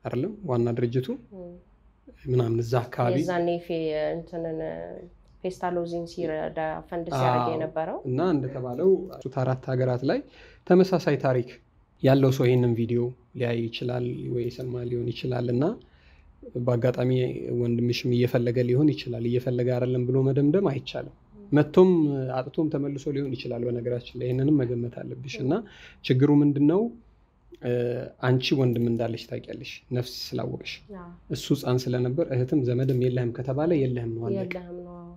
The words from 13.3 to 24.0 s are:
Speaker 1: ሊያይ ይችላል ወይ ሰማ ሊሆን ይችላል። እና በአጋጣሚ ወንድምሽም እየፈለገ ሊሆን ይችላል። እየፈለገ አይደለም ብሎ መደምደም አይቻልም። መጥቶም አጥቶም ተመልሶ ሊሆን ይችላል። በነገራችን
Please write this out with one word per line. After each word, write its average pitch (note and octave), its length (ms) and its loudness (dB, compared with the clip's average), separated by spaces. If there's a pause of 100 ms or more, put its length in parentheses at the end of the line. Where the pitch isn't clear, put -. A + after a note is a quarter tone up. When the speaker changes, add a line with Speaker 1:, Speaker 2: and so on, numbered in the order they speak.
Speaker 1:
ሊያይ A#2+ 260 -2
ይችላል B2 460 -4 (220)
ወይ A#2+ 220 -2
ሰማ B2+ 220 -8 (100)
ሊሆን A#2+ 240 -4
ይችላል። B2 420 -4
እና B2 160 2 (920)
በአጋጣሚ B2 540 0 (460)
ወንድምሽም A#2+ 560 0
እየፈለገ A#2+ 500 2
ሊሆን B2+ 260 4
ይችላል። A#2+ 360 -4
እየፈለገ B2 480 0
አይደለም B2 320 0
ብሎ B2+ 180 0
መደምደም C#3+ 460 4
አይቻልም። - 460 -6 (380)
መጥቶም D3+ 380 8 (420)
አጥቶም C3 360 -2
ተመልሶ C#3+ 420 -4
ሊሆን C#3 220 -2
ይችላል። A#2+ 320 -6
በነገራችን A#2+ 520 -4